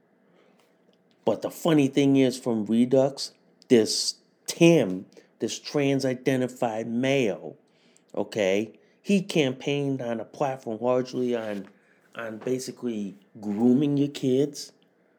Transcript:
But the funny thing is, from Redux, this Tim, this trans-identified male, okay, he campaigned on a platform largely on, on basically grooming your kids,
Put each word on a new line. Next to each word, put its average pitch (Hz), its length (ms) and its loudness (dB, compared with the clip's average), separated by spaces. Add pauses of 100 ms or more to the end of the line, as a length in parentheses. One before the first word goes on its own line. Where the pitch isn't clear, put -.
(1200)
But - 180 0
the 104 100 -6
funny 151 360 2
thing 139 300 4
is, 131 200 4
from 113 280 -2
Redux, 131 640 2 (380)
this - 460 4 (300)
Tim, 117 600 4 (340)
this 113 200 -6
trans-identified 127 1300 -2
male, 117 680 -2 (580)
okay, 104 580 -2 (280)
he 196 200 0
campaigned 139 800 -2
on 117 180 -6
a 107 60 -10
platform 123 560 -6
largely 127 540 -2
on, 107 320 -6 (480)
on 113 220 -10
basically 117 800 -6 (240)
grooming 123 580 2
your 143 120 0
kids, 139 640 -2 (460)